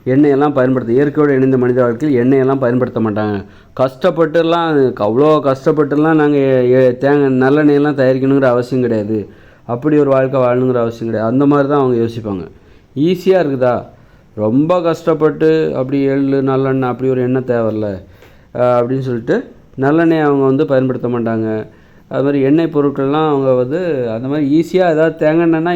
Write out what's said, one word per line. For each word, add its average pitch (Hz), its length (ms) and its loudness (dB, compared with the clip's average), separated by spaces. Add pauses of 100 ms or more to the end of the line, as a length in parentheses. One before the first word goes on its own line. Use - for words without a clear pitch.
எண்ணெயெல்லாம் 143 480 2
பயன்படுத்த, 127 400 0
இயற்கையோடு 143 420 2
இணைந்த 131 220 2
மனித 123 240 2
வாழ்க்கையில் 123 360 0
எண்ணெயெல்லாம் 131 420 2
பயன்படுத்த 123 400 -2
மாட்டாங்க. 107 460 -4 (340)
கஷ்டப்பட்டுலாம், 160 1160 0
அவ்வளோ 135 480 2
கஷ்டப்பட்டுலாம் 147 720 0
நாங்க 147 220 2
எ-, 131 340 2
எ-, 127 260 2
தேங்காய் 135 520 2
நல்லெண்ணெயெல்லாம் 147 500 2
தயாரிக்கணுங்கிற 135 440 2
அவசியம் 123 400 0
கிடையாது. 107 460 -2 (360)
அப்படி 135 320 -2
ஒரு 143 120 2
வாழ்க்கை 135 320 2
வாழணுங்கிற 127 340 0
அவசியம் 117 300 -4
கிடையாது. 110 260 -2
அந்த 139 140 2
மாதிரி 143 240 2
தான் 147 100 0
அவங்க 127 180 0
யோசிப்பாங்க. 110 460 -4 (520)
ஈஸியா 180 440 0
இருக்குதா? 127 440 -2 (520)
ரொம்ப 139 460 0
கஷ்டப்பட்டு 156 920 0
அப்படி 135 320 -2
எள்ளு, 135 340 0
நல்லெண்ணெய் 135 480 0
அப்படி 123 200 -4
ஒரு 127 120 0
எண்ணெய் 127 200 -2
தேவையில்ல, 113 460 -2 (680)
அஹ், 123 220 2
அப்படின்னு 123 220 -2
சொல்லிட்டு 131 520 -4 (280)
நல்லெண்ணெயை 160 420 2
அவங்க 143 240 2
வந்து 135 200 2
பயன்படுத்த 131 420 -2
மாட்டாங்க. 113 600 -4 (420)
அது 135 140 -4
மாதிரி 143 180 0
எண்ணெய் 147 240 2
பொருட்கள்லாம் 143 640 -2
அவங்க 135 240 0
வந்து 131 580 -2
அந்த 117 160 -6
மாதிரி 147 320 0
ஈஸியா 175 300 0
ஏதாவது 156 260 0
தேங்காய் 160 320 0
எண்ணெய்னா 165 280 0